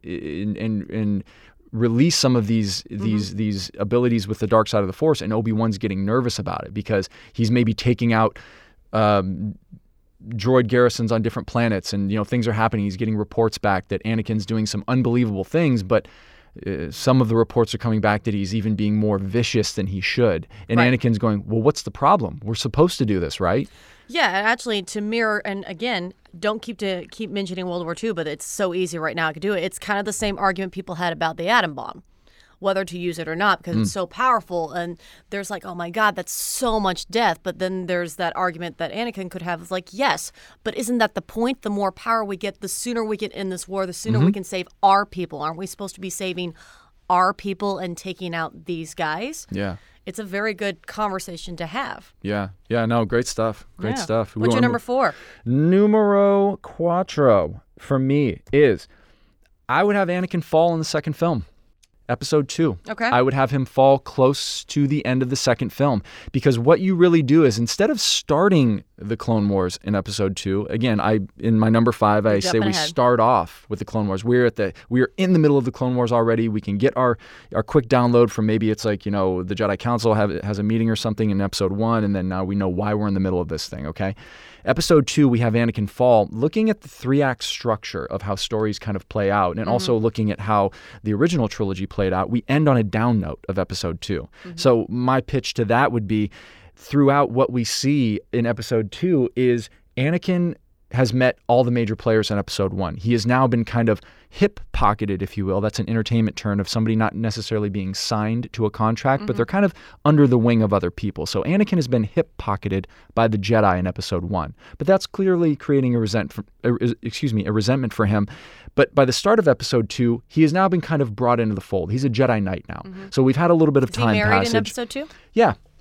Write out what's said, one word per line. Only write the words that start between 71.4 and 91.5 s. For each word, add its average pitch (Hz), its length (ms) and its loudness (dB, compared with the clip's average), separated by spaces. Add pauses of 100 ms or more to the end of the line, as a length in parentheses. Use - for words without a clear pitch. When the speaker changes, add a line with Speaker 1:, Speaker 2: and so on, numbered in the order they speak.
Speaker 1:
my 110 120 4
number 113 240 4
five, 104 320 2
I 107 80 4
Speaker 2:
You're 101 80 2
Speaker 1:
say 180 100 -2
Speaker 2:
jumping 110 160 2
Speaker 1:
we 104 60 0
Speaker 2:
ahead. 151 160 -2
Speaker 1:
start 123 320 2
off 110 480 2
with 107 100 -6
the - 60 -8
Clone 107 220 -2
Wars. 95 180 -4
We're 123 200 4
at 113 120 0
the, 98 160 -2 (160)
we 123 120 2
are 127 160 0
in 190 160 2
the 170 60 6
middle 147 180 6
of 131 80 2
the 127 60 -4
Clone 127 240 -2
Wars 120 160 0
already. 113 380 2
We 107 120 -2
can 101 160 -2
get 107 200 2
our, 123 200 2 (380)
our - 80 0
quick 135 240 0
download 120 420 6
from, 107 160 -2
maybe 110 240 2
it's 107 160 -2
like, 104 200 -2
you 104 60 -2
know, 95 300 0
the 92 140 -4
Jedi 101 240 0
Council 117 340 2
have, 104 180 2 (120)
has 101 160 -4
a 101 40 -2
meeting 113 260 2
or 110 80 0
something 110 320 -2
in 98 120 0
episode 98 300 0
one, 113 320 0
and 101 120 0
then 92 120 -2
now 92 160 -4
we 95 120 -2
know 98 140 0
why 101 240 -2
we're 107 140 -2
in 101 60 0
the 98 80 0
middle 92 200 0
of 82 60 -4
this 80 220 -8
thing, 71 180 -10
okay? 98 280 -4 (480)
Episode 147 440 4
two, 147 200 4
we 120 120 2
have 117 140 2
Anakin 113 360 0
fall. 117 400 4
Looking 160 400 0
at 208 120 -2
the - 60 -20
three-act 131 560 -2
structure - 640 -4
of - 160 -6
how 101 140 -4
stories 107 420 -2
kind 101 180 -6
of - 140 -10
play 98 220 0
out, 95 240 2
and 107 60 -4
Speaker 2:
Mm-hmm. 107 100 -2
Speaker 1:
also 120 260 2
looking 110 320 0
at 101 120 -4
how 101 280 2 (340)
the 104 120 0
original 143 320 2
trilogy 95 400 -6